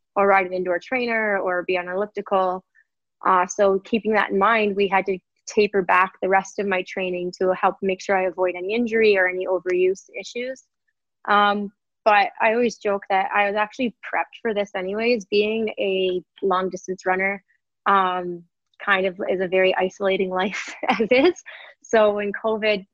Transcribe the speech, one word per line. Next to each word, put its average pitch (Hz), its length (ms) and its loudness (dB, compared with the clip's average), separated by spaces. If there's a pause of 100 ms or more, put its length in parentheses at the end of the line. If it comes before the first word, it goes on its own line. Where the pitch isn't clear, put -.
(160)
or 196 100 4
ride 190 200 4
an 180 60 -10
indoor 180 280 -2
trainer 226 580 -2
or 180 240 -2
be 180 160 -2
on 180 100 -8
elliptical. 185 760 -2 (600)
Uh, 185 220 4
so 196 320 2
keeping 208 360 -2
that 202 160 0
in 196 80 0
mind, 208 360 2
we 196 140 0
had 190 180 0
to 190 120 -2 (280)
taper 208 360 2
back 185 380 2
the 190 80 -2
rest 190 300 0
of 202 80 -2
my 185 200 -2
training 180 540 -6
to 185 140 2
help 185 260 0
make 190 220 -2
sure 196 140 0
I 185 80 0
avoid 180 320 -2
any 185 180 -6
injury 220 420 2
or 185 120 4
any 180 180 -6
overuse 185 720 -2
issues. 247 460 -10 (640)
Um, 202 440 2 (320)
but 208 260 4 (100)
I 220 140 2
always 240 220 0
joke 202 320 -4
that 190 260 -2
I 202 140 2
was 202 80 -2
actually 214 380 -2 (100)
prepped - 380 -6
for 226 100 -2
this 202 220 -4
anyways. 208 520 -2
Being 214 420 0 (100)
a 190 440 -2 (200)
long-distance 185 640 -4
runner, 190 360 -2 (440)
um, 180 580 0 (400)
kind 190 220 2
of 185 140 -6 (100)
is 185 100 0
a 190 80 -2
very 185 260 2
isolating 190 560 -2
<laughs> 185 120 -2
life - 320 -6 (140)
as 208 220 0
is. 277 320 4 (400)
So 214 320 4
when 208 180 -4
covid 214 600 -2